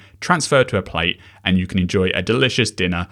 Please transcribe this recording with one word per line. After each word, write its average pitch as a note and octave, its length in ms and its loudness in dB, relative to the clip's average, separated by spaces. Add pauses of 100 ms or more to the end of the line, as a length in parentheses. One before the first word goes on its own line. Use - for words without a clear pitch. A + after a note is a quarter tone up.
(200)
transfer C#3+ 440 2
to A#2+ 140 -2
a F#2 40 0
plate, E2+ 380 -4 (260)
and F#2 140 2
you F2+ 80 0
can - 100 -4
enjoy F#2 380 0
a F#2 80 -2
delicious B2 480 0
dinner F2+ 400 -2